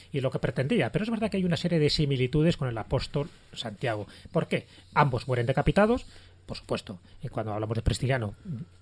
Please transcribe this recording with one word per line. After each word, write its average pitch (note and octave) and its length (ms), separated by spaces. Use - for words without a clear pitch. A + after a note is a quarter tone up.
y C#3 100
lo B2+ 80
que E3 100
pretendía, B2+ 520
pero F3 120
es A3 60
verdad G#3+ 220
que G3+ 60
hay F#3 80
una E3+ 120
serie E3+ 220
de D3 100
similitudes C#3+ 680
con C3 100
el A#2 100
apóstol C#3 520
Santiago. G#2+ 520
¿Por E3 160
qué? - 200
Ambos C3+ 340
mueren A#2+ 180
decapitados, G3 600
por - 120
supuesto, - 420
y B2+ 80
cuando G#2+ 240
hablamos G#2+ 240
de A2 40
Prisciliano, A#2+ 540